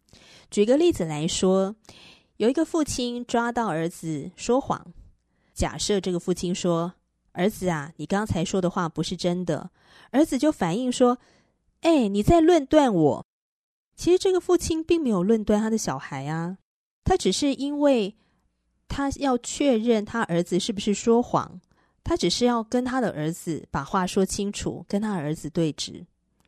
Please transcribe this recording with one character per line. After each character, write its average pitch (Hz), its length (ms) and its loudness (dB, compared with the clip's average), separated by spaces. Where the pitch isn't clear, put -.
举 202 140 4
个 254 120 4
例 339 140 4
子 190 140 -2
来 151 220 -4
说， 190 480 0
有 220 120 2
一 269 40 0
个 330 100 0
父 311 200 -2
亲 240 420 -6
抓 233 260 -2
到 233 160 -2
儿 165 200 -2
子 160 480 -8
说 247 240 0
谎， - 340 -8
假 143 240 -4
设 202 220 0
这 185 120 -4
个 175 80 -2
父 185 140 -2
亲 180 200 -4
说 175 400 -2
：“儿 180 160 0
子 180 200 -4
啊， 156 280 -6
你 151 80 -10
刚 202 200 -2
才 165 180 -2
说 190 180 -2
的 175 80 2
话 175 200 -4
不 156 120 -6
是 175 140 -6
真 180 300 -2
的。” 170 260 -4
儿 285 140 4
子 285 120 -2
就 294 140 2
反 180 260 -2
应 254 140 -2
说 247 260 4
：“哎， 302 260 4
你 202 140 0
在 339 200 6
论 320 220 6
断 269 300 4
我。” 151 320 2
其 - 160 0
实 370 80 6
这 381 120 0
个 370 80 2
父 359 160 2
亲 320 280 0
并 339 180 2
没 262 80 0
有 180 140 2
论 214 200 2
断 208 160 2
他 220 100 -2
的 220 100 0
小 139 180 -4
孩 139 300 -10
啊， 165 320 -6
他 370 140 2
只 - 140 0
是 277 220 0
因 285 260 -4
为 247 360 2
他 277 300 -2
要 269 200 0
确 254 400 2
认 220 260 2
他 226 200 -4
儿 175 180 0
子 - 180 0
是 214 140 -4
不 190 60 -8
是 202 160 0
说 233 260 2
谎， - 400 -4
他 339 140 -2
只 - 100 0
是 175 160 -2
要 240 200 2
跟 247 200 -2
他 254 160 -4
的 220 120 -2
儿 151 200 -4
子 - 380 -8
把 147 140 -6
话 185 240 -2
说 190 180 0
清 202 260 -4
楚， - 380 -8
跟 202 100 -2
他 214 140 -4
儿 151 220 -4
子 - 120 -12
对 160 240 -2
质。 - 360 -12